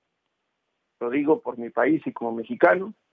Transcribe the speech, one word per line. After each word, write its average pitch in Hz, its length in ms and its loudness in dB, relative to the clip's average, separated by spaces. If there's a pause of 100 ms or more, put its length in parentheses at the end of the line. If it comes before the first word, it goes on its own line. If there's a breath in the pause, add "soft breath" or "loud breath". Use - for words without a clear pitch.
(1000)
lo 120 100 -4
digo 147 300 2
por 117 180 -8
mi 117 100 -8
país 131 380 2
y 120 60 -4
como 117 200 -6
mexicano, 180 640 0 (180)